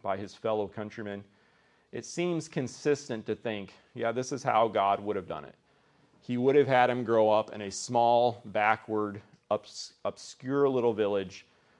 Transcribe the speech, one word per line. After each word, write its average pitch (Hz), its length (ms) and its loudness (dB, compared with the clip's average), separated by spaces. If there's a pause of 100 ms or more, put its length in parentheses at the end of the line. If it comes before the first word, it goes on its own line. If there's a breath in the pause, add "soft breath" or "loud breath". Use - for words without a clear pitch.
by 95 140 -2
his 98 180 -10
fellow 107 320 -2
countrymen. 104 560 -10 (720 soft breath)
It 120 140 -10
seems 170 420 -4
consistent 131 760 -4
to 110 80 -4
think, 104 400 -8 (180)
yeah, 117 200 -4
this 127 200 -6
is 123 100 -8
how 117 260 2
God 98 300 2
would 101 160 -4
have 90 140 -6
done 76 160 -10
it. - 100 -20 (680 soft breath)
He 123 160 -6
would 135 180 4
have 139 100 6
had 123 220 6
him 123 160 -2
grow 110 240 4
up 107 240 2
in 107 80 -12
a 98 100 -8
small, 120 760 2
backward, 107 760 0 (300)
obs-, - 420 -6 (140)
obscure 135 640 -2
little 120 240 2
village, 101 500 -2 (360 soft breath)